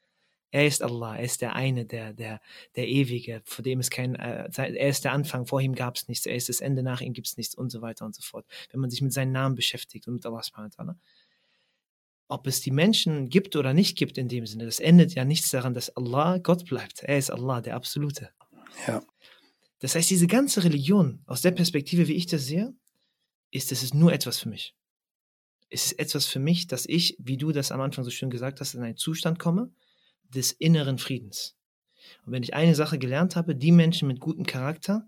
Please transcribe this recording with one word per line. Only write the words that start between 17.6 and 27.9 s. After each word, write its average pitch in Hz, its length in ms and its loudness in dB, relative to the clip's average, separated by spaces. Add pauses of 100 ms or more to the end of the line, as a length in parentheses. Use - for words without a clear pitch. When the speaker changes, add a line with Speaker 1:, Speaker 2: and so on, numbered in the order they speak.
Speaker 1:
der 113 160 -8
Absolute. 143 540 -6 (560)
Speaker 2:
Ja. 110 160 -4 (760)
Speaker 1:
Das - 160 -4
heißt, 165 160 2
diese 175 160 6
ganze 226 380 2
Religion, 151 600 4
aus 127 140 -6
der 196 120 4
Perspektive, 170 560 2
wie 165 60 0
ich 175 120 -2
das 143 180 -2
sehe, 190 300 -2 (760)
ist, 139 220 -6
es 123 100 -2
ist 131 120 -4
nur 160 180 8
etwas 135 260 -2
für - 100 -8
mich. - 260 -10 (920)
Es - 180 -4
ist - 120 -4
etwas 147 280 -2
für - 120 -4
mich, 165 280 2
dass - 200 -6
ich, 170 320 0
wie 131 180 -4
du 151 160 -2
das 139 200 -2
am 131 80 -4
Anfang 135 240 -4